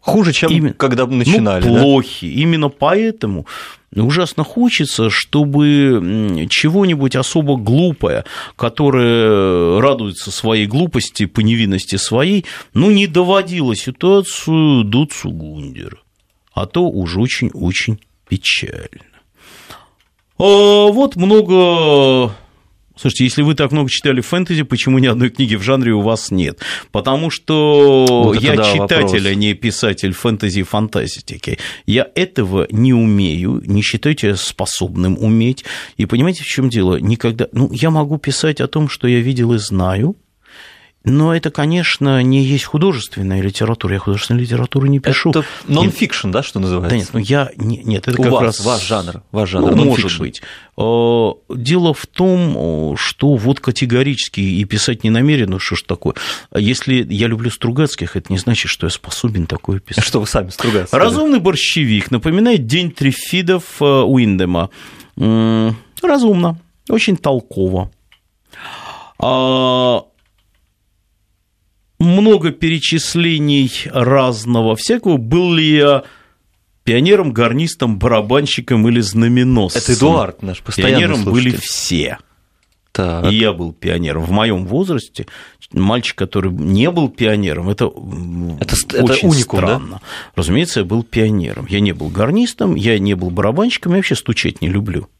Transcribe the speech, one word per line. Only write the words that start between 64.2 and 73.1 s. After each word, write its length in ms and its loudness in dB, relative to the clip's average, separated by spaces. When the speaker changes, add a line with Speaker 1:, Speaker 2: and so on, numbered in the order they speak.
Speaker 2:
М, 580 2
разумно, 560 2
очень 280 0
толково. 720 -2
А, 840 0
много 520 4
перечислений 1160 0